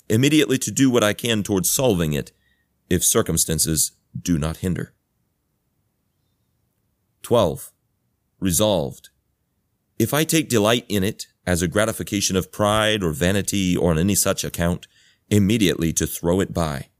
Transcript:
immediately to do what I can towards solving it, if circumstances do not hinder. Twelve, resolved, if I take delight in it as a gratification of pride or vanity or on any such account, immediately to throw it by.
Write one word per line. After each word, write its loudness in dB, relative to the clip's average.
immediately 2
to -6
do 2
what 2
I 2
can -2
towards 0
solving 0
it, -6
if 2
circumstances 0
do 0
not -4
hinder. -4
Twelve, 0
resolved, 0
if 0
I 0
take 0
delight 2
in 0
it -4
as 0
a 0
gratification -2
of -4
pride 0
or 0
vanity 0
or 2
on 2
any 2
such -2
account, -4
immediately 2
to -2
throw -2
it -2
by. -4